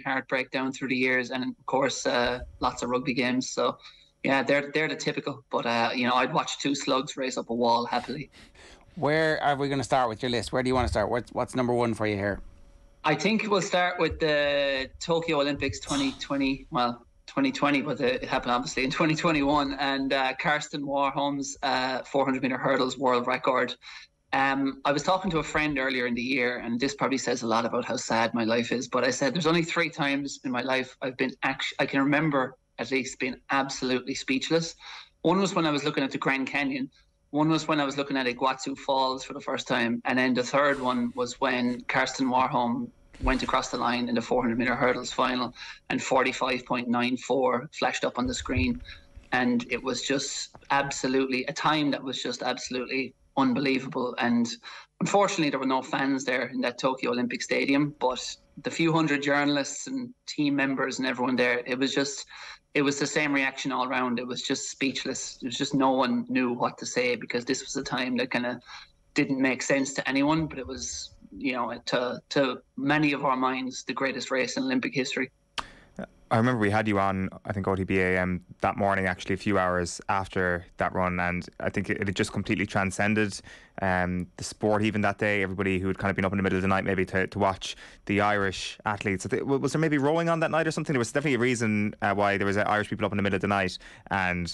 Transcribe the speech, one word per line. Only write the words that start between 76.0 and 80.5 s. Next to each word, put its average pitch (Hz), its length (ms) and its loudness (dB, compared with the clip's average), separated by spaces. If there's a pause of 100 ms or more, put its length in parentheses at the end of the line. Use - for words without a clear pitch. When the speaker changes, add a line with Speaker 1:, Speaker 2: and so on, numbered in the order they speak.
Speaker 3:
I 117 60 4
remember 120 220 4
we 104 100 4
had 110 180 2
you 101 120 4
on, 95 280 2 (180)
I - 80 -4
think, 95 140 -2
O 95 80 4
T 95 80 -2
B 95 140 2
A 92 220 4
M 90 260 -2 (160)
that 98 160 0
morning, 98 300 2
actually, 92 260 -2
a 95 40 0
few 101 200 0
hours 90 420 0 (100)
after 92 540 0 (140)